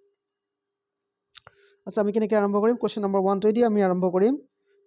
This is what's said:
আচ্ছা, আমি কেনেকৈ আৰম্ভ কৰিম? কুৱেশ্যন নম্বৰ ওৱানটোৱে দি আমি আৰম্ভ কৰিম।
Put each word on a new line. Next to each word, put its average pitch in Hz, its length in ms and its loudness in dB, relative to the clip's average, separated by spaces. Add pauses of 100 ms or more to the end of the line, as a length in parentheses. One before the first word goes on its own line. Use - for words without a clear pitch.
(1900)
আচ্ছা, 196 140 -4
আমি 202 120 -2
কেনেকৈ 220 240 0
আৰম্ভ 202 200 0
কৰিম? 220 200 2
কুৱেশ্যন 214 260 -6
নম্বৰ 196 180 0
ওৱানটোৱে 196 320 2
দি 240 120 2
আমি 208 180 2
আৰম্ভ 185 220 0
কৰিম। 190 320 2 (500)